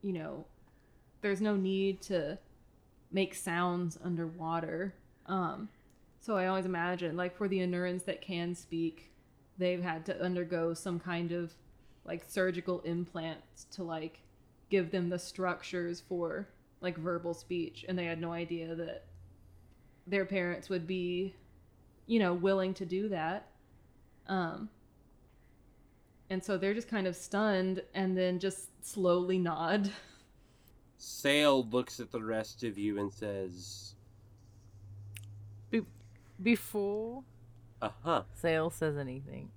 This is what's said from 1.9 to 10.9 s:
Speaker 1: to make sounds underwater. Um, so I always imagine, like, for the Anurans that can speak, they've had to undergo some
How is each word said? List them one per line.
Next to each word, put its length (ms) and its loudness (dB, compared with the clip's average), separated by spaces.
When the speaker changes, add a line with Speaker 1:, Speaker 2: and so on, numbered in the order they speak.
Speaker 1:
to 380 0
make 240 2
sounds 680 0
underwater. 920 -2
Um, 440 -2
so 160 0
I 100 2
always 180 2
imagine, 520 0
like, 180 -2
for 120 0
the 120 2
Anurans 460 0
that 160 -4
can 340 -2
speak, 560 -4
they've 260 2
had 220 -2
to 160 -2
undergo 520 0
some 260 -4